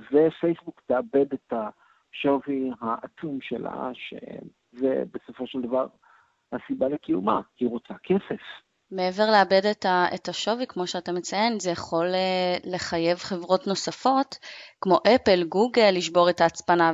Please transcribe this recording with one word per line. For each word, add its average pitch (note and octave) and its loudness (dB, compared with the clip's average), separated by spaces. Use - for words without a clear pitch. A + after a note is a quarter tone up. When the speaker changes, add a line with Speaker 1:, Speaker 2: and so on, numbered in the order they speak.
Speaker 1:
ופייסבוק D#3+ 0
תאבד C3+ 0
את - -10
השווי C3 -4
העצום B2+ -8
שלה, B2+ -8
שזה - -6
בסופו - -12
של C3 -8
דבר A#2 -2
הסיבה C3 -4
לקיומה, F#3 -2
היא A#3+ 0
רוצה A#3 -8
כסף. - -2
Speaker 2:
מעבר F#3 -2
לאבד F#3+ 4
את - -6
ה-, F3+ 2
את - -10
השווי, A#3 -2
כמו F3+ -6
שאתה F3 -6
מציין, G3 -2
זה F3+ -2
יכול, E3+ -2
אה, F#3 0
לחייב F3 -2
חברות F#3 -2
נוספות, B3+ -2
כמו - 4
אפל, F#3+ 4
גוגל, G#3 4
לשבור F3 2
את F3 0
ההצפנה, E3+ 4